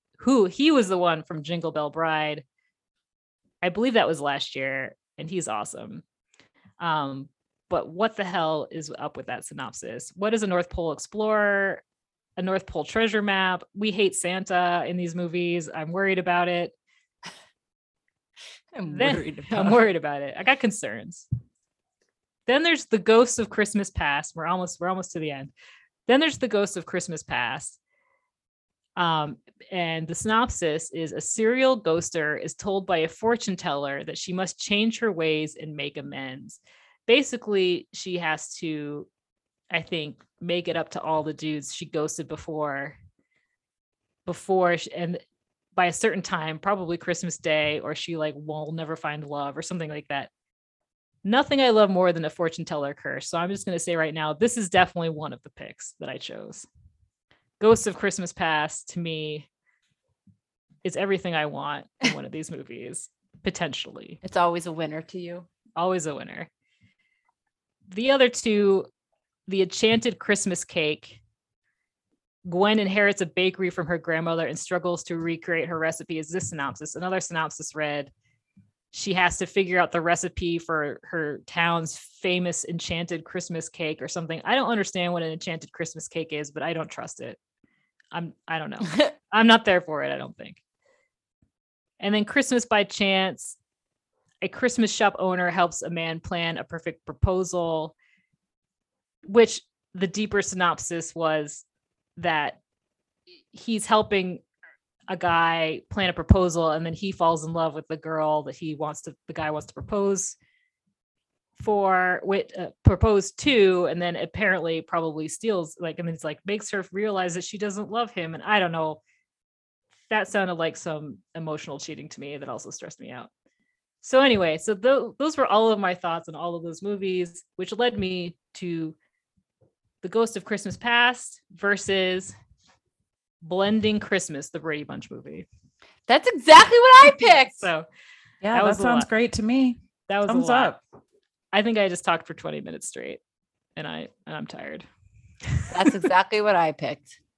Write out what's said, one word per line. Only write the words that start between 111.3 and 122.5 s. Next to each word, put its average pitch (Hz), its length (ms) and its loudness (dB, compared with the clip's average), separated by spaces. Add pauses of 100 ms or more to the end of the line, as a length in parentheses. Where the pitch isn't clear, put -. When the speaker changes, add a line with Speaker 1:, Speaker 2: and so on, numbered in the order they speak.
Speaker 1:
for, 185 640 2
with, 196 240 -2 (100)
uh, 175 120 -8 (140)
propose 208 480 4
to, 190 540 4
and 170 160 -2
then 175 140 -4
apparently 170 640 -2
probably 160 460 -4
steals, 180 520 -4
like, 165 200 -8
and 170 100 -4
it's 160 140 -8
like, 151 220 -8
makes 208 260 -6
her 196 200 -4
realize 185 440 -2
that 180 80 -8
she - 140 -12
doesn't 196 340 -6
love 233 200 -4
him. 165 220 -8
And - 100 -14
I 214 160 4
don't 175 120 2
know. 160 300 -4 (1080)
That 214 180 0
sounded 190 280 0
like 160 200 -2
some 151 440 -10 (140)
emotional 156 460 -8
cheating 151 300 -14
to - 100 -20
me 143 180 -12
that 135 120 -12
also 117 220 -10